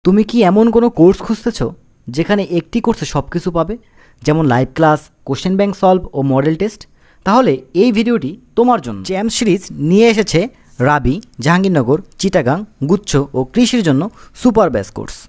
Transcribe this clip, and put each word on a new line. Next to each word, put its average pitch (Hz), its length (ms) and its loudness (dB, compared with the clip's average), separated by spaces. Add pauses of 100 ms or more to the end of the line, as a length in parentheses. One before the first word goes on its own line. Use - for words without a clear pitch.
তুমি 196 220 4
কি 226 180 -2
এমন 202 280 4
কোনো 233 200 2
কোর্স 185 300 4
খুঁজতেছো 214 460 -6 (400)
যেখানে 170 440 -2
একটি 170 300 -4
কোর্সে - 240 -4
সব 139 260 -4
কিছু 175 200 -6
পাবে, 165 240 -4 (480)
যেমন 156 240 2
লাইভ 127 280 2
ক্লাস, 156 260 2 (240)
কোশ্চেন 160 320 -4
ব্যাংক 202 200 0
সলভ 185 260 2 (100)
ও 147 100 -6
মডেল 139 340 0
টেস্ট? 202 240 -6 (460)
তাহলে 214 260 2 (220)
এই 226 180 4
ভিডিওটি 208 380 -2 (260)
তোমার 240 240 2
জন্য। 110 240 -10
জ্যাম 190 240 -4
সিরিজ 202 340 -2 (160)
নিয়ে 180 300 4
এসেছে 202 320 0 (380)
রাবি, 127 360 0 (260)
জাহাঙ্গীরনগর, 156 580 2 (200)
চিটাগাং, 160 400 0 (260)
গুচ্ছ 165 260 -2 (240)
ও 127 100 -2
কৃষির 233 380 0
জন্য 147 200 0 (320)
সুপার 214 360 2
ব্যাচ 104 200 -4
কোর্স। - 240 -12 (140)